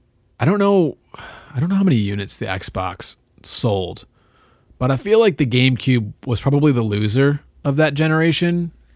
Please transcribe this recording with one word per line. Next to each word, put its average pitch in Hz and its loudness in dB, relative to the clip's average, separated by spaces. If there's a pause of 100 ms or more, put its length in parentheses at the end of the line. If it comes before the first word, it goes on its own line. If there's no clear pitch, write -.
(400)
I 117 0
don't 196 2
know, 202 2 (560)
I 127 -4
don't 165 0
know 196 0
how 196 2
many 175 4
units 101 -4
the - -8
Xbox 92 -8 (240)
sold, 98 -2 (720)
but 127 0
I 135 0
feel 208 2
like 208 2
the 156 0
GameCube 123 0 (120)
was 120 -2
probably 143 4
the 120 0
loser 110 0 (220)
of 139 -2
that 156 2
generation 160 0 (240)